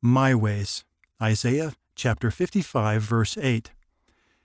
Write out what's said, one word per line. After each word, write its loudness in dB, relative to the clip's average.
my 4
ways." -2
Isaiah 0
chapter -2
fifty-five, -2
verse -2
eight. -2